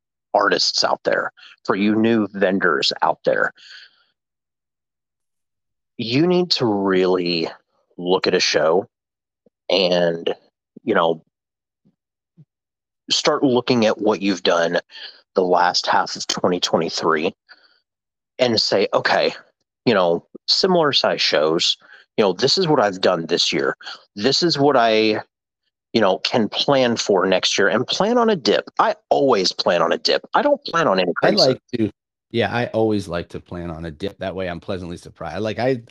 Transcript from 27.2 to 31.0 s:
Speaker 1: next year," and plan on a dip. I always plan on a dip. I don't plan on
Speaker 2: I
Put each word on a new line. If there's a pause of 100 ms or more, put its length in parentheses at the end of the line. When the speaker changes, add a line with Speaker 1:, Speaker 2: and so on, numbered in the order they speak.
Speaker 1:
next
year,"
and
plan
on
a
dip. (140)
I (140)
always
plan
on
a
dip.
I
don't
plan
on
Speaker 2:
I